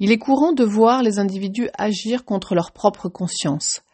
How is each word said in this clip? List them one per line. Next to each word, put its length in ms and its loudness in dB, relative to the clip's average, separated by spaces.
Il 120 2
est 60 4
courant 340 2
de 140 4
voir 360 4
les 160 0
individus 600 -2
agir 480 -4
contre 300 -4
leur 180 -2
propre 340 -2
conscience, 760 -6